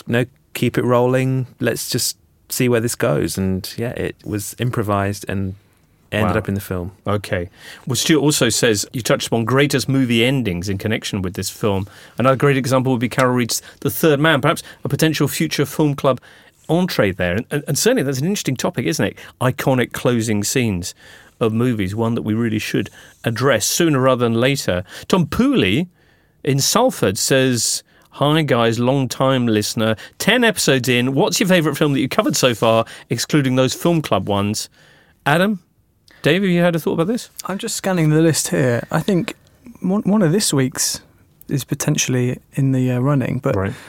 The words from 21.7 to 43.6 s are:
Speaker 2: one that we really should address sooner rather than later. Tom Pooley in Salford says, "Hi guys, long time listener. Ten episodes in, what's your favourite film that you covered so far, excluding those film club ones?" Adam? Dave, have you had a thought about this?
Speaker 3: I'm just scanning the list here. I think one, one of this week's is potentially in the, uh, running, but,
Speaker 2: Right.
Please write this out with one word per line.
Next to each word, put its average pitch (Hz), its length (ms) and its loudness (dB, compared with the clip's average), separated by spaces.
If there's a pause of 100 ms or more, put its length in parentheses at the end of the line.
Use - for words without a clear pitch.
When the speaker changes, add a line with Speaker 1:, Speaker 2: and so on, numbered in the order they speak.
Speaker 2:
one 113 200 0
that 113 80 -4
we 107 100 -2
really 110 260 -2
should - 300 -4 (340)
address 117 420 0
sooner 160 340 0
rather 127 260 2
than 117 140 0
later. 120 440 0 (240)
Tom 185 180 2
Pooley 180 600 2 (560)
in 139 160 0
Salford 165 580 2
says, 131 640 0 (300)
"Hi 147 300 2
guys, 117 380 2
long 127 280 0
time 131 400 0
listener. 110 480 0 (220)
Ten 233 260 2
episodes 139 460 2
in, 123 240 2
what's 180 260 0
your 208 100 0
favourite 156 280 2
film 147 160 2
that 131 80 0
you 131 80 0
covered - 260 0
so 127 180 2
far, 113 320 2 (240)
excluding 127 460 0
those 131 180 2
film 170 280 0
club - 260 -2
ones?" 101 420 -2 (560)
Adam? 180 340 2 (640)
Dave, 165 200 2
have 196 100 2
you 175 100 4
had 175 140 2
a 165 40 -2
thought 170 140 -2
about 165 140 0
this? 233 220 -4 (160)
Speaker 3:
I'm 190 120 -6
just - 200 -8
scanning 175 320 2
the 151 120 4
list 165 280 2
here. 127 420 0
I 160 80 0
think 175 360 -2 (440)
one, 190 220 0
one 208 200 2
of 156 120 4
this 208 200 0
week's - 480 -2 (460)
is 135 160 -2
potentially 131 760 -2 (160)
in 135 200 0
the, 127 180 2
uh, 123 80 0
running, 131 400 0
but, 135 160 0
Speaker 2:
Right. 98 180 -2 (160)